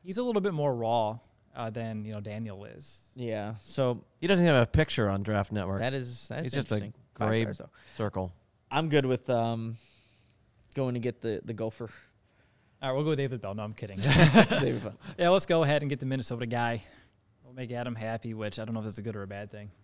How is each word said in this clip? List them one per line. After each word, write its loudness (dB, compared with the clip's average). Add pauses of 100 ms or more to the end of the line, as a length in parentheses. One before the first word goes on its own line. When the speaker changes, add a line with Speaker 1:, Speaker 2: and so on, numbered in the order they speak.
Speaker 1:
He's -6
a -2
little 2
bit 0
more 2
raw, 0 (380)
uh, -6
than, -6
you -10
know, -8
Daniel -8
is. -18 (160)
Speaker 2:
Yeah, -4
so -2 (160)
Speaker 3:
He -2
doesn't 6
have 8
a 6
picture 2
on 0
Draft 0
Network. -2
Speaker 2:
That 0
is, -8
that's -6
Speaker 3:
He's -6
just -2
a 2
Speaker 2:
interesting. -6 (160)
Five 0
Speaker 3:
gray 4
Speaker 2:
stars, -4
though. -16 (260)
Speaker 3:
circle. -2 (380)
Speaker 2:
I'm 0
good 6
with, 0
um, 0 (1000)
going -2
to -2
get -4
the, -2
the -8
Gopher. -6 (920)
Speaker 1:
All -2
right, 0
we'll 0
go 2
with 0
David -2
Bell. -6
No, -6
I'm -8
kidding. -10
Speaker 2:
<laughs> 8 (100)
David 0
Bell. -10 (240)
Speaker 1:
Yeah, 4
let's 4
go 4
ahead 2
and -2
get -2
the -6
Minnesota -4
guy. -2 (600)
We'll -20
make -10
Adam -6
happy, -6
which -6
I -6
don't -4
know -2
if -8
that's -6
a -10
good -6
or -8
a -8
bad -12
thing. -16 (140)